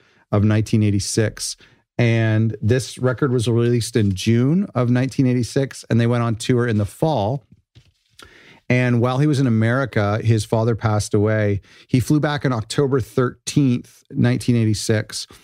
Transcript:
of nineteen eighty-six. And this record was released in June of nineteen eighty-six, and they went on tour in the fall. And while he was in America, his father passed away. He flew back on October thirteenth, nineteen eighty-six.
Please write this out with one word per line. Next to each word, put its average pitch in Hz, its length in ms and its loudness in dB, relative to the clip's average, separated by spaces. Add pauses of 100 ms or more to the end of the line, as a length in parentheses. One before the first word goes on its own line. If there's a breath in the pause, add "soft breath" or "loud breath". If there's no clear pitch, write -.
(320 soft breath)
of 104 140 2
nineteen 107 380 2
eighty-six. - 720 -2 (400 soft breath)
And 113 640 0
this 120 360 -2
record 123 360 -2
was 120 120 0
released 120 520 0
in 101 180 2
June 131 580 0
of 120 160 0
nineteen 127 380 0
eighty-six, 123 600 -4
and 113 100 2
they 117 80 2
went 120 160 0
on 117 140 -2
tour 120 280 0
in 113 120 0
the 101 80 0
fall. 135 580 -2 (1300 loud breath)
And 123 320 2
while 127 160 0
he 151 100 2
was 139 140 0
in 135 60 2
America, 110 760 0
his 113 220 2
father 113 320 0
passed 107 360 0
away. 104 460 2 (300 loud breath)
He 131 100 2
flew 147 220 2
back 147 240 -2
on 131 80 0
October 131 480 0
thirteenth, - 1080 -2
nineteen 123 440 0
eighty-six. 110 720 -2 (160 loud breath)